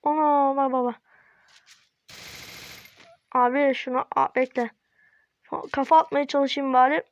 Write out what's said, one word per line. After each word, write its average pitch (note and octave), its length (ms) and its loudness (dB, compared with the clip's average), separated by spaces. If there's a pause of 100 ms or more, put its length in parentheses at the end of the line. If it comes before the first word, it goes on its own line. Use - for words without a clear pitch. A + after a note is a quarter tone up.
Ana D4 520 2
bak C4+ 160 0
bak B3+ 140 -2
bak. A#3+ 100 -4 (2250)
Abi C4 420 2
şunu B3+ 320 -4 (100)
a, - 200 0
bekle. B3+ 340 -2 (1000)
Kafa - 260 2
atmaya C#4+ 300 0
çalışayım C#4 460 -2
bari. C4 380 4